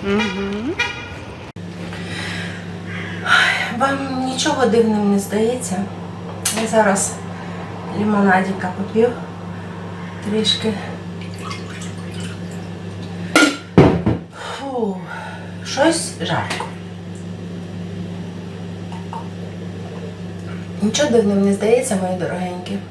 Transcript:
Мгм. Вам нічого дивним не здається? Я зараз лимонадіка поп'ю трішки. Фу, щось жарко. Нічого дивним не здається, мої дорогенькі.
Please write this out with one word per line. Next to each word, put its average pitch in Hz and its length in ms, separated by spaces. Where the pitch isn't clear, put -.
Мгм. 202 680
Вам 269 480
нічого 262 400
дивним 214 460
не 202 60
здається? 220 580
Я 220 60
зараз 214 440
лимонадіка 190 800
поп'ю 220 300
трішки. 214 480
Фу, 240 640
щось - 560
жарко. - 460
Нічого 233 280
дивним 202 340
не 196 80
здається, 220 440
мої 185 220
дорогенькі. 180 600